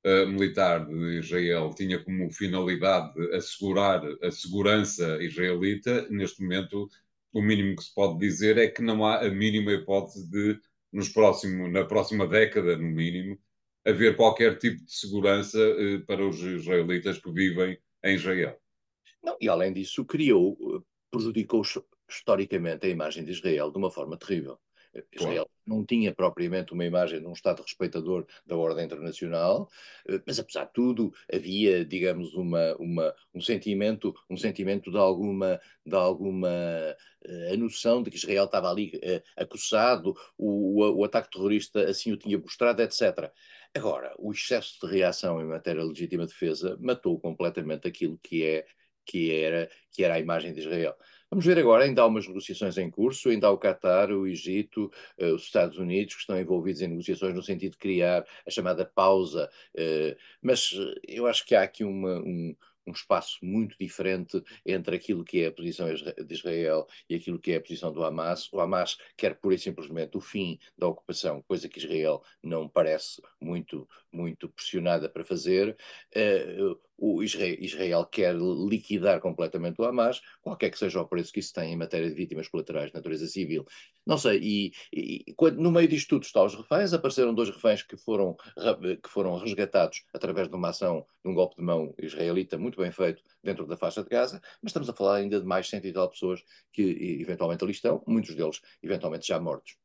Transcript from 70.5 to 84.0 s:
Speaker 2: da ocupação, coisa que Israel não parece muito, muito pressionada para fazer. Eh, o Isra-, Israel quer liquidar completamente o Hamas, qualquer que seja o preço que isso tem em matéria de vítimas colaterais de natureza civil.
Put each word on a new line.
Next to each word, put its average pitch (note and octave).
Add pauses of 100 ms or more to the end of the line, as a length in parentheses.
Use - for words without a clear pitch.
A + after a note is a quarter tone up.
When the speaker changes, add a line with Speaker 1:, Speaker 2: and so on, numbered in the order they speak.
Speaker 2:
da F2+
ocupação, D#2
coisa E2+
que D#2
Israel D#2 (200)
não D#2+
parece D#2 (200)
muito, D#2+ (220)
muito E2+
pressionada E2+
para E2
fazer. F#2 (380)
Eh, G2 (420)
o G2
Isra-, F#2+
Israel E2+
quer F#2
liquidar F2+
completamente E2+
o -
Hamas, B2 (180)
qualquer F3
que -
seja F#2
o D#2+
preço E2+
que G2+
isso -
tem E2
em -
matéria E2
de D#2
vítimas D#2+
colaterais D#2
de -
natureza D#2+
civil. E2 (400)